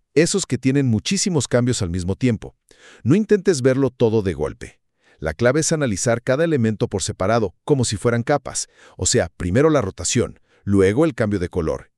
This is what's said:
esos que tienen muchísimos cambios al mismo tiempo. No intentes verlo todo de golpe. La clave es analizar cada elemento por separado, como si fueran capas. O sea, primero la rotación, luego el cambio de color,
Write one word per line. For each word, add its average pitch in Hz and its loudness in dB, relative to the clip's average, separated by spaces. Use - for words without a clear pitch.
esos 170 2
que - -4
tienen 135 0
muchísimos 147 0
cambios 120 0
al 92 -4
mismo 90 -4
tiempo. - -2
No 131 4
intentes 202 2
verlo 135 2
todo 113 2
de 92 -2
golpe. 67 -8
La 78 -4
clave 127 2
es 151 -2
analizar 117 -2
cada 139 0
elemento 117 0
por 98 -4
separado, 104 -2
como 139 0
si 107 -4
fueran 117 -2
capas. - -4
O - -6
sea, 95 0
primero 110 0
la 147 2
rotación, 98 -4
luego 98 4
el 165 0
cambio 104 -2
de 87 -4
color, 78 -4